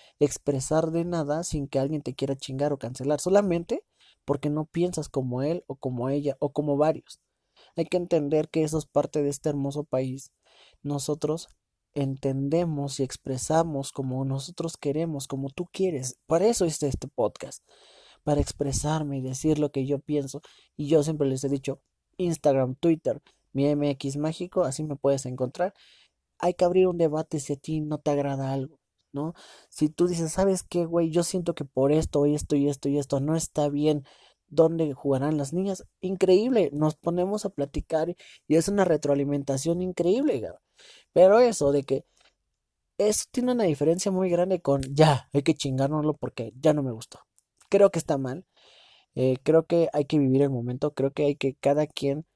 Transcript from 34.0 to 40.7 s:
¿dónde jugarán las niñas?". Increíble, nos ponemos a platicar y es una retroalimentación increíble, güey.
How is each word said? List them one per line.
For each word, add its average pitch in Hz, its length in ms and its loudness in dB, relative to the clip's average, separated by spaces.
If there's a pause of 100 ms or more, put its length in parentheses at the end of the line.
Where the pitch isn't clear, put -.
¿dónde 160 460 2
jugarán 143 440 0
las 139 160 -4
niñas?". 190 320 -4 (160)
Increíble, 190 720 4
nos 156 220 0
ponemos 180 500 -2
a 202 40 -4
platicar 156 680 -4 (320)
y 151 80 4
es 165 120 4
una 196 180 2
retroalimentación 143 960 0
increíble, 185 580 0
güey. - 140 -8 (600)